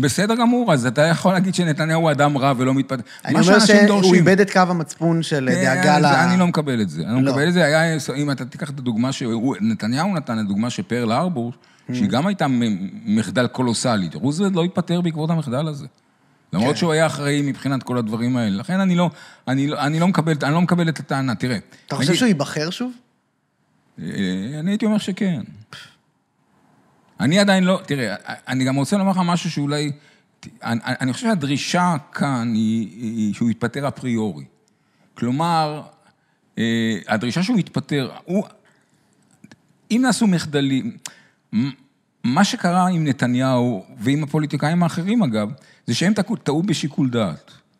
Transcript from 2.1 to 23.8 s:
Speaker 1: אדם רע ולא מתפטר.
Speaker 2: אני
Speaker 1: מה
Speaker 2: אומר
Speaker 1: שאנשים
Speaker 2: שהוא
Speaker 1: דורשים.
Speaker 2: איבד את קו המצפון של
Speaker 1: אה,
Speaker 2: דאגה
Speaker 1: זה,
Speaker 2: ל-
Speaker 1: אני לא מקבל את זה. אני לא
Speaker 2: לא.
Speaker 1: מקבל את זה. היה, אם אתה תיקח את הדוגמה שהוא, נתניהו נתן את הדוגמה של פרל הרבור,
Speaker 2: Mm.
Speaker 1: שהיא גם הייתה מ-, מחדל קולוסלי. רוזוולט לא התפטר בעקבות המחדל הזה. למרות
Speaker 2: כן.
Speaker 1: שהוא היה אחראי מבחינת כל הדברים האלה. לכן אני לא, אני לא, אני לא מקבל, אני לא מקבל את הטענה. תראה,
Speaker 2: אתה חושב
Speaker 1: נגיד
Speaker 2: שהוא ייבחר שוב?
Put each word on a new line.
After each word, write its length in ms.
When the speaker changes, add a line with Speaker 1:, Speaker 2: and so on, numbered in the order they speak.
Speaker 1:
אדם 280
רע 180
ולא 180
מתפטר. 280
Speaker 2:
אני 100
Speaker 1:
מה 60
Speaker 2:
אומר 180
Speaker 1:
שאנשים 180
Speaker 2:
שהוא 100
Speaker 1:
דורשים. 280
Speaker 2:
איבד 260
את 100
קו 80
המצפון 640
של 260
Speaker 1:
אה, 60
Speaker 2:
דאגה 400
Speaker 1:
זה, 60
Speaker 2:
ל- 60
Speaker 1:
אני 340
לא 60
מקבל 360
את 60
זה. 140
אני 100
לא 100
Speaker 2:
לא. 100
Speaker 1:
מקבל 160
את 40
זה. 120
היה, 340
אם 140
אתה 140
תיקח 260
את 80
הדוגמה 340
שהוא, 480
נתניהו 540
נתן 240
את 60
הדוגמה 260
של 120
פרל 300
הרבור, 400
Speaker 2:
Mm. 40
Speaker 1:
שהיא 140
גם 180
הייתה 220
מ-, 680
מחדל 300
קולוסלי. 680
רוזוולט 420
לא 80
התפטר 360
בעקבות 300
המחדל 380
הזה. 180
למרות 220
Speaker 2:
כן. 20
Speaker 1:
שהוא 160
היה 140
אחראי 360
מבחינת 400
כל 160
הדברים 380
האלה. 200
לכן 240
אני 140
לא, 160
אני 180
לא, 140
אני 200
לא 80
מקבל, 340
אני 120
לא 60
מקבל 280
את 100
הטענה. 360
תראה, 240
Speaker 2:
אתה 100
חושב 120
Speaker 1:
נגיד 100
Speaker 2:
שהוא 80
ייבחר 440
שוב? 220